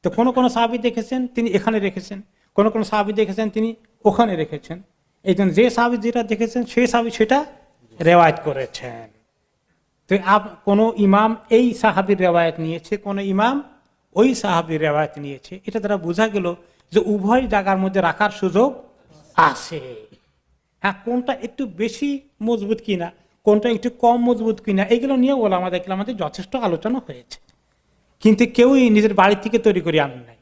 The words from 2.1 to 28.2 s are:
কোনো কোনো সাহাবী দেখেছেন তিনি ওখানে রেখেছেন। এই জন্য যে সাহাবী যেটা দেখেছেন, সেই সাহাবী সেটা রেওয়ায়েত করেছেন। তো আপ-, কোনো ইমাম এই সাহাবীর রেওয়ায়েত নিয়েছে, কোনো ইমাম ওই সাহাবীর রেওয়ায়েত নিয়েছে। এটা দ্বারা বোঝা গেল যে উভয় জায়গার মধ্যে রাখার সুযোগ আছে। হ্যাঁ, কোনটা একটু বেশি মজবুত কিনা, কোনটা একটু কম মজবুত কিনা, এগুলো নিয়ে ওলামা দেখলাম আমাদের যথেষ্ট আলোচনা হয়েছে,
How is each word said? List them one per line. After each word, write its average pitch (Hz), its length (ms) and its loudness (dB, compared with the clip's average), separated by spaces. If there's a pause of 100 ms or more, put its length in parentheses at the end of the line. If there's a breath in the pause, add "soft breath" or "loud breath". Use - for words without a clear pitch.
কোনো 214 160 4
কোনো 220 140 -2
সাহাবী 208 280 -2
দেখেছেন 208 380 -2
তিনি 220 240 -4 (300)
ওখানে 202 320 2
রেখেছেন। 156 460 -8 (400)
এই 190 120 0
জন্য 185 200 0
যে 233 160 4
সাহাবী 240 260 0
যেটা 233 260 -4
দেখেছেন, 226 420 -4
সেই 240 220 0
সাহাবী 233 240 0
সেটা 247 340 2 (600)
রেওয়ায়েত 165 400 6
করেছেন। 127 760 -10 (880)
তো 190 80 0 (100)
আপ-, 208 220 2 (160)
কোনো 208 320 2
ইমাম 208 400 4 (140)
এই 233 240 4
সাহাবীর 196 440 0
রেওয়ায়েত 170 400 2
নিয়েছে, 165 380 -6
কোনো 196 240 -8
ইমাম 208 420 0 (520)
ওই 240 200 4
সাহাবীর 170 460 -2
রেওয়ায়েত 147 380 -2
নিয়েছে। 143 480 -14
এটা 220 120 -8
দ্বারা 202 180 -4
বোঝা 175 320 -2
গেল 185 260 -4 (380 soft breath)
যে 208 120 4
উভয় 214 420 0
জায়গার 196 320 0
মধ্যে 190 220 0
রাখার 175 300 0
সুযোগ 208 520 0 (540)
আছে। 135 580 -2 (840)
হ্যাঁ, 196 140 -2 (100)
কোনটা 247 280 -4
একটু 233 340 -10
বেশি 226 540 -6 (220)
মজবুত 220 420 -4
কিনা, 175 260 -6 (340)
কোনটা 214 240 4
একটু 240 220 -2
কম 240 260 2
মজবুত 226 440 0
কিনা, 196 240 0
এগুলো 240 320 0
নিয়ে 254 160 2
ওলামা 190 380 0
দেখলাম 180 260 -6
আমাদের 208 200 -6
যথেষ্ট 185 400 -8
আলোচনা 220 420 -2
হয়েছে, 127 420 -16 (800)